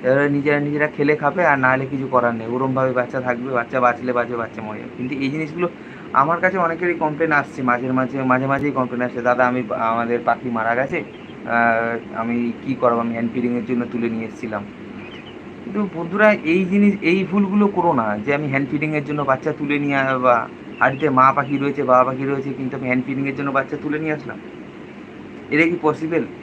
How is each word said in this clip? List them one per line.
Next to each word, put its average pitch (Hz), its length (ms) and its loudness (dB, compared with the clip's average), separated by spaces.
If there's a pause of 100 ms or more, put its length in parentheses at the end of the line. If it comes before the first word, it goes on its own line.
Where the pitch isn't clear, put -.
এবারে 135 260 4
নিজেরা 143 300 2
নিজেরা 147 280 0
খেলে 147 280 2
খাবে, 147 300 0
আর 143 140 4
না 131 120 6
হলে 135 140 2
কিছু 135 220 -4
করার 120 280 2
নেই। 113 120 -6
ওরমভাবে 131 460 0
বাচ্চা 123 280 -2
থাকবে, 123 320 -4
বাচ্চা 120 260 0
বাঁচলে 123 340 2
বাঁচবে, 120 220 0
বাচ্চা 110 260 -6
মরে 107 180 -8
যাবে। 120 180 -12
কিন্তু 127 180 -4
এই 135 140 -2
জিনিসগুলো 156 400 -4 (440)
আমার 156 260 4
কাছে 185 180 2
অনেকেরই 175 360 0
কমপ্লেন 156 380 0
আসছে, 143 300 0
মাঝে 123 300 0
মাঝে, 131 320 -2
মাঝে 127 240 2
মাঝেই 139 240 0
কমপ্লেন 123 300 -2
আসছে, 123 200 -4
"দাদা, 123 260 4
আমি, 123 220 0
আমাদের 117 560 0
পাখি 123 240 0
মারা 117 260 0
গেছে, 143 280 -2 (420)
আহ, 117 760 0
আমি 117 340 -2 (100)
কী 131 120 -2
করাবো? 117 240 2
আমি 117 120 -2
হ্যান্ড 117 220 -4
ফিডিংয়ের 120 320 -2
জন্য 120 260 -2
তুলে 117 180 -2
নিয়ে 113 160 -4
এসেছিলাম।" 107 380 -6 (1000)
কিন্তু 196 320 -4
বন্ধুরা, 196 380 4
এই 180 320 2
জিনিস, 202 360 4
এই 185 300 2
ভুলগুলো 202 360 4
করো 170 260 2
না 110 240 2
যে, 117 180 0
"আমি 147 120 -2
হ্যান্ড 135 220 0
ফিডিংয়ের 151 360 -2
জন্য 147 160 -2
বাচ্চা 135 320 0
তুলে 147 260 -2
নিয়ে 143 160 0
আ-, 135 220 2
বা 123 300 4 (320)
হাড়িতে 135 300 2
মা 131 260 6
পাখি 139 220 -2
রয়েছে, 139 260 -2
বাবা 127 200 6
পাখি 131 220 -2
রয়েছে, 139 280 -2
কিন্তু 131 240 -6
আমি 135 80 -6
হ্যান্ড 127 200 0
ফিডিংয়ের 135 300 -4
জন্য 139 160 -4
বাচ্চা 135 320 -2
তুলে 151 160 -2
নিয়ে 156 140 -2
আসলাম।" 143 240 -8 (1120)
এটা 151 120 4
কি 170 180 2
পসিবল? 151 420 0 (200)